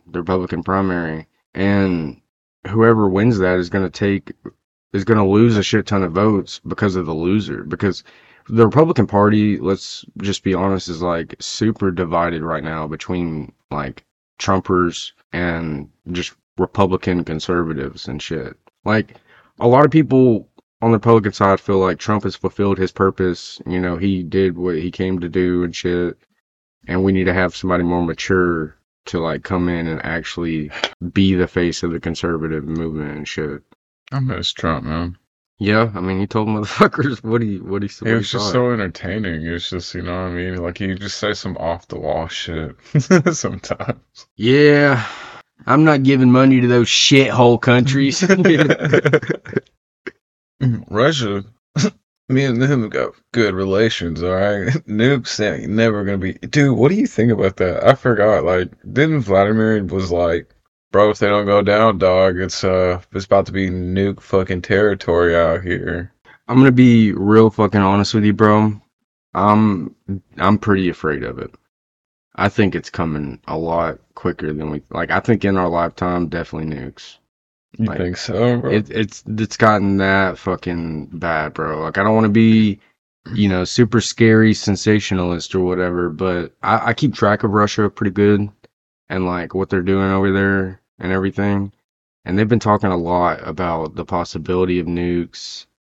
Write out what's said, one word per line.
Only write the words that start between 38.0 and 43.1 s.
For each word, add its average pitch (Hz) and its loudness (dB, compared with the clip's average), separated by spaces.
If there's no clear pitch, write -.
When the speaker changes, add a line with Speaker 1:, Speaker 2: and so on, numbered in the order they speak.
Speaker 1:
what 110 2
Speaker 2:
was 110 -4
Speaker 1:
he - -6
Speaker 2:
just 104 -4
Speaker 1:
thought. 98 -4
Speaker 2:
so 123 0
entertaining. 92 -6
It 82 -6
was 87 -8
just, 90 -10
you 90 -10
know 90 -6
what 90 -8
I - -8
mean? 90 -6
Like, 87 -6
he 95 -4
just 98 -12
say 104 -4
some 98 -8
off-the-wall 80 -6
shit 78 -10
<laughs> 165 2